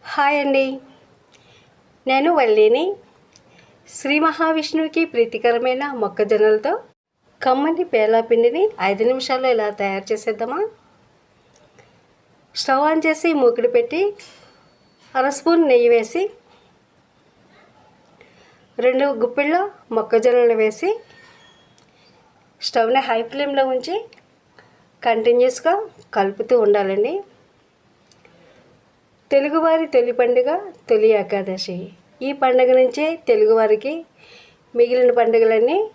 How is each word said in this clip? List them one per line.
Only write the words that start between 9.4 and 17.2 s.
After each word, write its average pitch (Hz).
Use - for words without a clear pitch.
ఎలా 214
తయారు 196
చేసేద్దామా? 226
స్టవ్ 277
on 320
చేసి 311
మూకుడు 240
పెట్టి 240
అర 262
స్పూన్ 339
నెయ్యి 240
వేసి 233